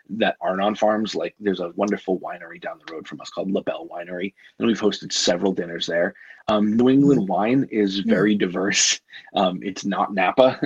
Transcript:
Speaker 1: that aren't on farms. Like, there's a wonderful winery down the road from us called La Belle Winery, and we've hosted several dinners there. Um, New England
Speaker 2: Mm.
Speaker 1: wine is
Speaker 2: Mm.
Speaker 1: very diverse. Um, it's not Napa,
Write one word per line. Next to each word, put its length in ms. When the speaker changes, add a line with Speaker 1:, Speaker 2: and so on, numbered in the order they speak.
Speaker 1:
that 300
aren't 220
on 140
farms. 400
Like, 240
there's 220
a 140
wonderful 440
winery 420
down 240
the 80
road 140
from 140
us 100
called 200
La 100
Belle 300
Winery, 420
and 80
we've 120
hosted 320
several 400
dinners 360
there. 260
Um, 300
New 120
England 340
Speaker 2:
Mm. 40
Speaker 1:
wine 440
is 300
Speaker 2:
Mm. 40
Speaker 1:
very 300
diverse. 640
Um, 300
it's 200
not 300
Napa, 520